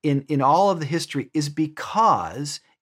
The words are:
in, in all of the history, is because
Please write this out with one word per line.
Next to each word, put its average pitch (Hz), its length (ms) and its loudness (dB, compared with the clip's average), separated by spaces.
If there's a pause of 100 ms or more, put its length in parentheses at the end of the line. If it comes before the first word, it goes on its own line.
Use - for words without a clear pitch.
in, 139 260 0
in 147 100 0
all 160 300 4
of 180 100 0
the 156 60 -4
history, 147 480 -6
is 147 160 -2
because 147 1080 -2 (220)